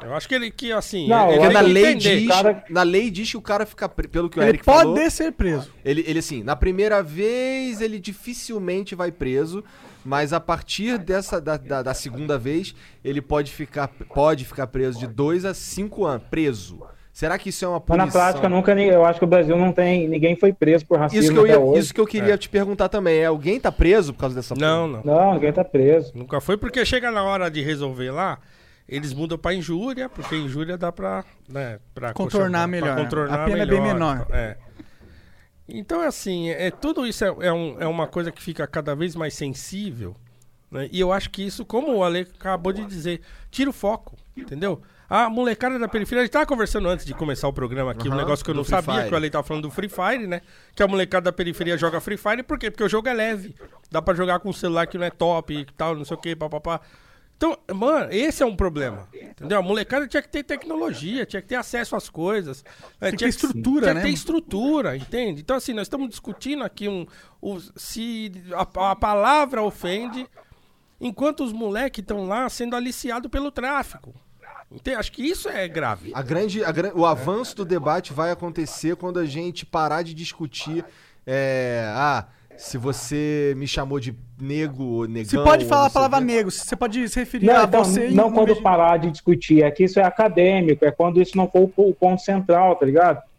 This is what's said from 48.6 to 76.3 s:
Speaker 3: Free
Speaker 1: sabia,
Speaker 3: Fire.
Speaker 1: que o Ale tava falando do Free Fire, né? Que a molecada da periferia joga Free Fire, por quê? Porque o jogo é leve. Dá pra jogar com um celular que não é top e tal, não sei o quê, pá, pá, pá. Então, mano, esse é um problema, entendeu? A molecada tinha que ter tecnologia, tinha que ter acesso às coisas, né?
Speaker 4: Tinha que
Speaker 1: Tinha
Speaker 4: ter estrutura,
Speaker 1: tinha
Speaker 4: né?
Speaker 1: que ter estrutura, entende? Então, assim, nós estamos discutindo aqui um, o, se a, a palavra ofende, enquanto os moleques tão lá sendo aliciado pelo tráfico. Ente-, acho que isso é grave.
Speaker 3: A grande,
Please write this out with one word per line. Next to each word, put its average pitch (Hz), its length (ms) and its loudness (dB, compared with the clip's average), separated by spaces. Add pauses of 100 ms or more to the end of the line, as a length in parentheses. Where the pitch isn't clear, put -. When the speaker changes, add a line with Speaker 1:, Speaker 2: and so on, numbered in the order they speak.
Speaker 3:
Free 190 120 0
Speaker 1:
sabia, 156 200 -2
Speaker 3:
Fire. 120 120 -4
Speaker 1:
que 135 60 -2
o - 20 0
Ale 156 140 -4
tava 147 160 -2
falando 156 160 -6
do 151 80 -10
Free 196 180 -6
Fire, 208 380 -4
né? 175 160 -8 (320)
Que - 80 0
a 202 60 6
molecada 190 360 0
da 175 80 0
periferia 170 460 -4
joga 165 200 0
Free 202 200 -6
Fire, 226 240 -2
por 285 160 -6
quê? 220 120 -6
Porque 214 140 -4
o 196 60 0
jogo 220 180 0
é 254 60 0
leve. 214 400 -4 (360)
Dá 160 120 -2
pra 185 100 2
jogar 180 280 0
com 202 100 -6
um - 20 -6
celular 165 340 -2
que 170 120 -10
não 175 80 -2
é 170 40 -6
top 165 440 -2
e 147 100 -8 (120)
tal, 160 180 -4
não 151 100 -10
sei 170 100 -10
o 160 60 -10
quê, 165 160 -8
pá, 156 140 -8
pá, 151 100 -8
pá. 165 200 -6 (580)
Então, 320 180 0 (160)
mano, 226 380 0
esse 254 320 -2
é 269 40 4
um 226 100 -4
problema, 139 580 -4
entendeu? 160 440 -4
A 190 40 2
molecada 220 460 -2
tinha 294 120 -2
que - 80 -8
ter - 140 -6
tecnologia, 269 800 -6
tinha 196 160 -10
que - 80 -16
ter - 60 -6
acesso 240 420 -6
às - 140 -8
coisas, 165 520 -4 (380)
né? 202 80 -2
Speaker 4:
Tinha - 40 0
que 208 40 -4
Speaker 1:
Tinha 233 140 0
Speaker 4:
ter - 60 -2
estrutura, 262 460 0
Speaker 1:
tinha 180 120 4
Speaker 4:
né? 165 80 -2
Speaker 1:
que 196 60 -2
ter 294 40 0
estrutura, 262 840 -2
entende? 180 440 -6
Então, 254 160 -2
assim, 254 160 -6
nós 214 140 -6
estamos 269 240 -6
discutindo 254 540 -10
aqui 202 240 -10
um, 185 180 -6 (340)
o, 196 180 -8 (180)
se 226 540 -10 (220)
a, 185 380 -2
a 190 60 0
palavra 233 680 2
ofende, 220 640 -6 (720)
enquanto 277 440 -4
os 226 80 -6
moleques 220 520 -6
tão 202 220 -6
lá 226 240 -4
sendo 240 260 -6
aliciado 247 540 -8
pelo 277 220 -4
tráfico. 262 600 -6 (580)
Ente-, - 240 -10
acho 214 180 -6
que - 100 -12
isso 349 260 -6
é 190 200 -6
grave. 127 440 -6
Speaker 3:
A 123 100 -8
grande, 185 420 -4